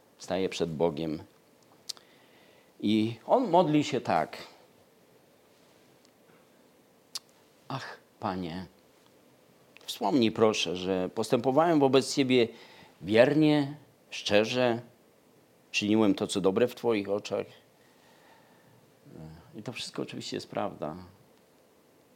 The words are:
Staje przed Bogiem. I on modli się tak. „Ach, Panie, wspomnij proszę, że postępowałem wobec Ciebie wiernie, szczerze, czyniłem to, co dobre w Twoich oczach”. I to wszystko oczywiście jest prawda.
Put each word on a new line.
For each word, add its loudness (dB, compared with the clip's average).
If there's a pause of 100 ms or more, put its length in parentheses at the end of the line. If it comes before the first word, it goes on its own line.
(180)
Staje -4
przed -4
Bogiem. -2 (1600)
I 0 (100)
on 2
modli 4
się -4
tak. -2 (3250)
„Ach, -10 (200)
Panie, -6 (1200)
wspomnij 2
proszę, 2
że -2
postępowałem 0
wobec 2
Ciebie 4 (540)
wiernie, 4 (320)
szczerze, 2 (880)
czyniłem 2
to, -4
co -4
dobre 2
w -6
Twoich -2
oczach”. -4 (2000)
I -14
to -10
wszystko -10
oczywiście -10
jest -12
prawda. -8 (1200)